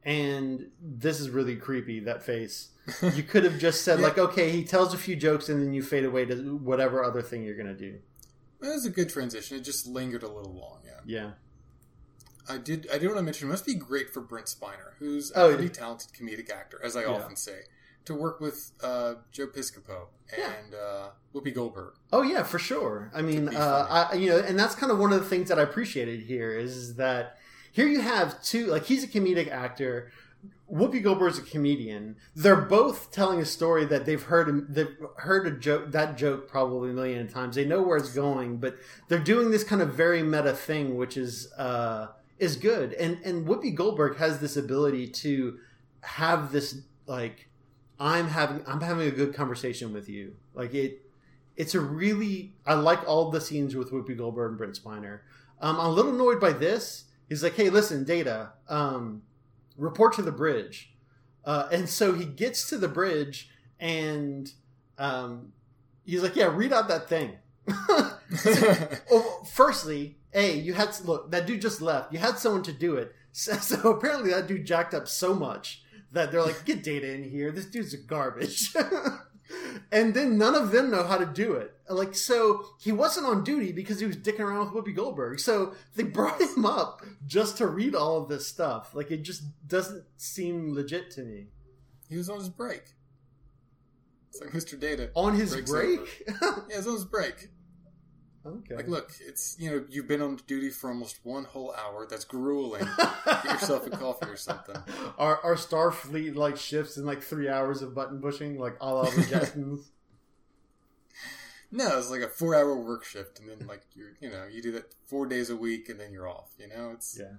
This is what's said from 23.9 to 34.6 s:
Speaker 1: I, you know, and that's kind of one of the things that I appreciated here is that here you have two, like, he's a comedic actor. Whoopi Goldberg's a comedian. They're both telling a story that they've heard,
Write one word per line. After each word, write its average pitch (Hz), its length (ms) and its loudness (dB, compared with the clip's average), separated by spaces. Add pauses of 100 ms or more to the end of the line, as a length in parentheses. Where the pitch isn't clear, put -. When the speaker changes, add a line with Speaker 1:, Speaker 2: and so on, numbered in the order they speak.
Speaker 1:
I, 170 320 4
you 185 80 4
know, 170 80 8
and 185 180 2
that's 220 200 4
kind 262 160 2
of 202 80 4
one 202 120 6
of 196 80 6
the 190 80 -4
things 185 200 2
that 170 100 4
I 147 40 6
appreciated 123 580 -2
here 113 360 -4
is 123 380 -6
that 123 420 0 (360)
here 269 160 4
you 285 120 4
have 214 440 2
two, 226 220 0
like, 156 180 2
he's 269 180 2
a 240 60 -6
comedic 180 420 2
actor. 123 600 -4 (600)
Whoopi 226 300 2
Goldberg's 190 360 4
a - 40 -10
comedian. 113 720 -2 (220)
They're 175 240 8
both 220 500 4
telling 190 300 2
a 156 40 0
story 165 420 2
that 139 200 2
they've 151 160 0
heard, 147 500 4